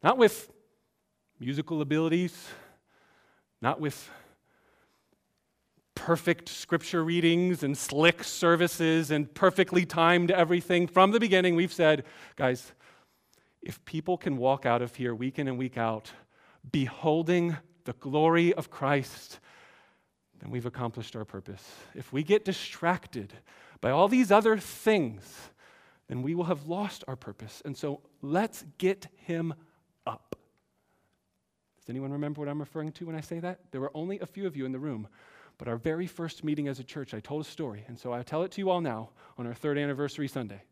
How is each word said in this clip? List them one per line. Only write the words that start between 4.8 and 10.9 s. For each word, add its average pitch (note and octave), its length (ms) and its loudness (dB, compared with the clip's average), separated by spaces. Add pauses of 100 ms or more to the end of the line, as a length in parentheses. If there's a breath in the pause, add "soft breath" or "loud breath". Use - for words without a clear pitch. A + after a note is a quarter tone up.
perfect - 540 0
scripture - 560 -2
readings E3+ 580 2
and C#3+ 140 -2
slick E3 480 4
services E3 840 2
and D3 240 -2
perfectly F#3 500 4
timed E3+ 460 6
everything. F3 560 4
From F#3 240 8